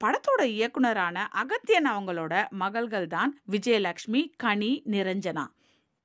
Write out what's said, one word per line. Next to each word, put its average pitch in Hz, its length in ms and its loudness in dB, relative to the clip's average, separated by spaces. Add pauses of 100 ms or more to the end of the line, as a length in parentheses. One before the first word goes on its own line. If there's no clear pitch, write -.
படத்தோட 494 380 2
இயக்குனரான 214 880 0
அகத்தியன் 302 600 0
அவங்களோட 185 600 -2
மகள்கள் 202 580 -2
தான் 196 320 -2 (120)
விஜயலட்சுமி, 214 840 0
கனி, 220 500 0
நிரஞ்சனா. 190 600 -2 (600)